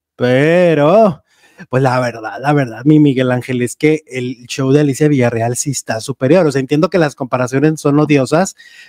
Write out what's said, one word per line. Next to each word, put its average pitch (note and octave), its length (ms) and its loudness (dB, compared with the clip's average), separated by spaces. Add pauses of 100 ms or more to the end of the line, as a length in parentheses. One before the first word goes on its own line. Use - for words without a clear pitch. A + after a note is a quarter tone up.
(160)
pero, D#3+ 1080 2 (460)
pues B2+ 140 0
la B2+ 180 0
verdad, A2+ 400 -8
la D3 120 -2
verdad, B2 320 -4
mi D3+ 140 4
Miguel C3 320 2
Ángel, B2 320 -4
es A#2+ 140 -6
que D3+ 300 0
el B2 400 -10
show C3+ 260 -2
de D3 80 4
Alicia D3 280 0
Villarreal A#2+ 480 0
sí - 140 -6
está A2+ 300 -8
superior. C#3 460 0
O C#3+ 60 0
sea, C3+ 80 0
entiendo D3 300 -2
que F#3+ 80 -2
las D#3 160 0
comparaciones C3+ 640 -2
son C#3+ 180 0
odiosas, D3+ 580 0 (320)